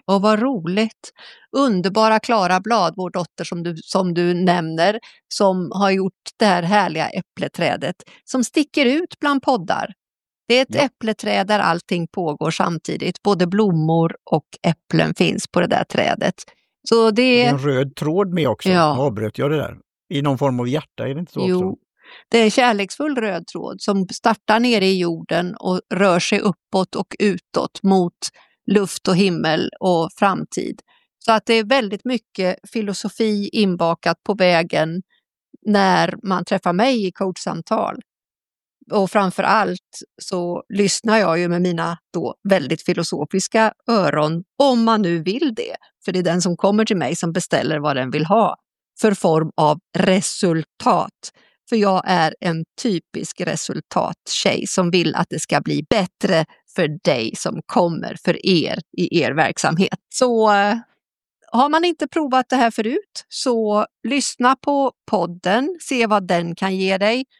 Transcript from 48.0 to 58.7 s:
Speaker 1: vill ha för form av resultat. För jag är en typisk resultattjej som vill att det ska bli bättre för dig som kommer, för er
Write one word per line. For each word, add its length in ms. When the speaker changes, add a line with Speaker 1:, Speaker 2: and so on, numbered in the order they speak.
Speaker 1:
vill 160
ha 300
för 140
form 420
av 220
resultat. 1120
För 80
jag 300
är 340
en 240
typisk 580
resultattjej 1300
som 240
vill 240
att 160
det 100
ska 200
bli 300
bättre 560
för 140
dig 320
som 300
kommer, 580
för 220
er 320